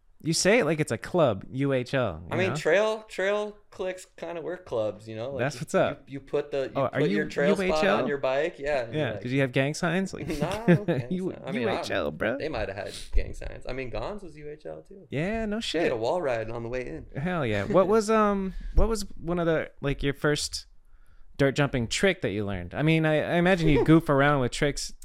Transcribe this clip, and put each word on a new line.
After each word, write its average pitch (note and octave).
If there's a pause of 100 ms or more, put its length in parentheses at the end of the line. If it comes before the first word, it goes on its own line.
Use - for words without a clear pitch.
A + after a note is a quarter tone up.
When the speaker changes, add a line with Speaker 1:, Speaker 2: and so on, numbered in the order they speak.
(240)
Speaker 1:
You E3
say G#3
it F#3+
like D3+
it's D3+
a A#2
club, B2
U C3+
H B2+
L, F2+
Speaker 2:
I D3
Speaker 1:
you F3
Speaker 2:
mean, F#3
Speaker 1:
know? -
Speaker 2:
trail, G#3+
trail G#3 (140)
cliques F#3 (120)
kinda E3+
work E3
clubs, G#2+
you A2
know? A#2
Like, C3+
Speaker 1:
That's C3+
Speaker 2:
you, -
Speaker 1:
what's -
up. D#3
Speaker 2:
you, B2+
you C#3
put -
the, C3+
you -
Speaker 1:
Oh, C#3
are - (100)
Speaker 2:
put D3+
Speaker 1:
you G3+
Speaker 2:
your -
trail D3
spot F#3
Speaker 1:
U D#3
H D#3
L? -
Speaker 2:
on B2+
your C#3+
bike, C#3
yeah, C#3
and A#2
Speaker 1:
Yeah. D3+
Speaker 2:
like, G2+
Speaker 1:
Did B2
you C#3
have C3
gang C#3
signs? F3+
Like, -
Speaker 2:
<laughs> D3+
Nah, G3
no E3+
gang B2
Speaker 1:
<laughs> -
"U-, F3+
Speaker 2:
sign. -
I C3+
mean, A#2
I, -
Speaker 1:
U D#3
H D3
L, F2
bro." A2
Speaker 2:
they D3
might G#2+
have G2
had G2 (200)
gang -
signs. -
I B2+
mean, C3
Gons C#3
was D3+
U D3
H D3
L D#3
too. G3
Speaker 1:
Yeah, G#3+
no G#3
Speaker 2:
We A3+
Speaker 1:
shit. D#4+
Speaker 2:
had D3+
a B2
wall C#3+
ride A2+
on A#2+
the A#2
way B2+
in. D3 (120)
Speaker 1:
Hell E3+
yeah. G#2
What F#3
was, G#3+
Speaker 2:
<laughs> A3
Speaker 1:
um, G3 (220)
what G3
was G#3 (100)
one F3
of E3+
the, D#3 (100)
like, C#3
your C#3
first - (680)
dirt C3+
jumping C3
trick -
that A#2+
you G2+
learned? F2+
I B2+
mean, D#3+
I, D3+
I A2
imagine E3+
you G#4
Speaker 2:
<laughs> -
Speaker 1:
goof D#3+
around C#3+
with B2
tricks - (120)